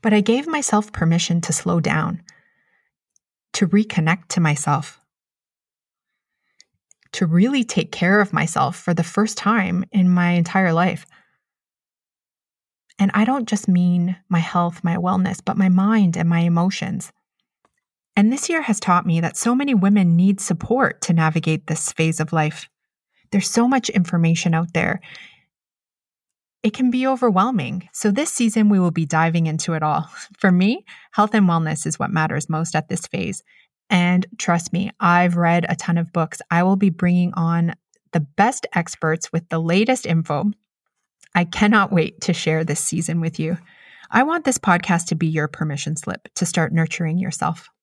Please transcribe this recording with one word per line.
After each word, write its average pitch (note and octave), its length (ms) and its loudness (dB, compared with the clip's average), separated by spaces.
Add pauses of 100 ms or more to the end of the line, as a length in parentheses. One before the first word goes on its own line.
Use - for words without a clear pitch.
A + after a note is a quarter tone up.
But G#3+ 120 2
I G#3+ 80 4
gave B3+ 260 0
myself C4+ 440 -2
permission E3+ 500 0
to E3 120 -4
slow E3+ 260 -2
down, D#3 440 -2 (1300)
to G3 140 0
reconnect F#3+ 640 0
to - 100 -2
myself, D3 600 -2 (2000)
to - 160 -2
really A3+ 360 2
take - 280 -2
care F#3+ 280 2
of G3+ 140 0
myself D#3 420 -2
for F3 200 -4
the E3+ 80 -2
first G#3+ 340 -2
time F#3+ 540 -2
in F3+ 180 4
my F3 220 2
entire F3 420 2
life. E3+ 320 0 (1900)
And G3 140 2
I G#3 120 4
don't B3+ 220 -2
just - 200 -2
mean F3+ 500 2 (120)
my F3 100 2
health, F3 440 -2
my E3+ 140 -2
wellness, F3+ 460 -2
but - 140 -4
my F#3+ 120 4
mind F#3+ 480 4
and E3 100 0
my E3+ 120 2
emotions. E3+ 720 -2 (1080)
And G#3+ 160 4
this - 160 -6
year E4 140 -2
has G#3+ 160 0
taught F3 260 2
me E3 160 0
that - 160 -4
so A#3+ 160 0
many C4+ 220 0
women F#3+ 400 4
need F#3+ 260 4
support - 600 -2
to - 120 -2
navigate D#3+ 540 0
this - 240 -6
phase D#3+ 280 -2
of D#3 140 -4
life. D#3 340 -2 (640)
There's G3 180 0
so A#3 180 2
much B3+ 220 0
information E3 680 2
out E3 180 -2
there. - 280 -2 (1600)
It G#3+ 100 0
can B3+ 160 0
be B3+ 160 0
overwhelming. G#3+ 880 0
So - 160 -2
this C4 240 -2
season, A3 360 2
we G3+ 100 4
will F3+ 100 4
be D#3+ 160 -2
diving E3 400 2
into D#3+ 280 -2
it D#3 100 -2
all. D3+ 260 -2 (140)
<laughs> - 160 -20
For F#3+ 120 4
me, G3+ 320 2 (280)
health G#3+ 240 0
and G3+ 120 4
wellness D#3+ 380 -2
is D#3 140 -4
what - 100 -4
matters D#3 400 -2
most E3 260 -4
at D#3 140 -2
this - 160 -6
phase. - 380 -8 (460)
And F3+ 360 2 (140)
trust E3+ 340 -2
me, F#3 160 -2 (100)
I've F3 380 2
read E3+ 320 2
a E3+ 60 -2
ton E3+ 240 -2
of E3+ 120 -4
books. - 380 -4
I F3 140 2
will F#3+ 120 4
be G3 140 2
bringing F3 460 2
on E3+ 400 0 (380)
the E3+ 60 2
best G3 540 -2
experts E3 580 -4
with E3 180 -4
the E3 100 -2
latest G3+ 480 0
info. E3 440 -2 (840)
I F3 100 2
cannot G#3 460 2
wait E3 300 0
to F3+ 120 -2
share D#3+ 300 -2
this D3+ 160 -4
season E3+ 420 -4
with E3 180 -4
you. D#3+ 200 -4 (500)
I B3 140 2
want D#4+ 200 -2
this C4 140 -2
podcast F3 500 0
to F3 80 -2
be D#3+ 120 -2
your D#3 200 -2
permission D3 480 -6
slip - 400 -10
to F3+ 120 -2
start - 260 -2
nurturing E3 460 -2
yourself. E3 500 -6 (140)